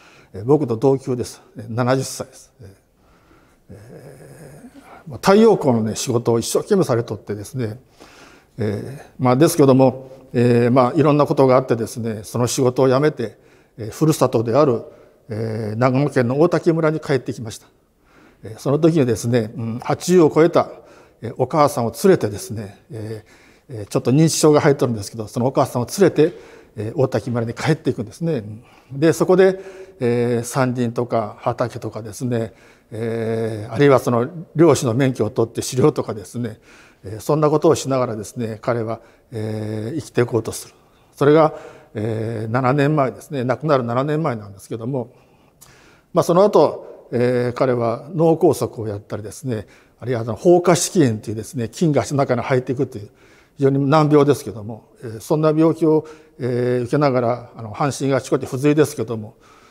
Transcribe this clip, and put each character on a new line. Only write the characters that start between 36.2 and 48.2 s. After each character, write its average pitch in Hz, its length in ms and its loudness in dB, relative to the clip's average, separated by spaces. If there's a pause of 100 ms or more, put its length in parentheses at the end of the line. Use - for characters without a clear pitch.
す - 140 -14
ね、 117 220 -10 (420)
え 101 140 -14
ー、 104 40 -14
そ 151 140 0
ん 156 60 0
な 151 100 4
こ 151 80 2
と 170 100 4
を 143 60 6
し - 140 -6
な 131 100 0
が 127 80 0
ら 110 100 -6
で 107 80 -8
す - 120 -16
ね、 113 240 -6
彼 117 220 -2
は、 113 180 -8 (320)
え 107 640 -6
ー、 160 40 -6
生 - 80 -10
き - 40 -20
て - 100 -2
い 123 40 4
こ 120 140 -2
う 107 40 -2
と 113 100 -6
す - 160 -12
る。 - 60 -20 (420)
そ 151 80 0
れ 147 80 6
が、 156 220 4 (400)
え 110 520 -6
ー、 107 60 -6
七 127 220 2
年 147 200 2
前 135 160 0
で - 120 -14
す - 80 -18
ね。 139 120 -6
亡 123 160 -2
く 147 80 -8
な 143 120 2
る 127 40 -2
七 123 220 -2
年 151 180 -4
前 131 140 -4
な 104 100 -14
ん 101 60 -18
で 98 60 -20
す - 100 -20
け 117 80 -10
ど 113 100 -10
も、 127 280 -6 (960)
ま 170 80 0
あ、 - 20 4
そ 165 120 2
の 190 100 6
後、 185 640 0
え 123 400 0
ー、 - 40 -8
彼 131 180 0
は 120 420 -4
脳 160 220 2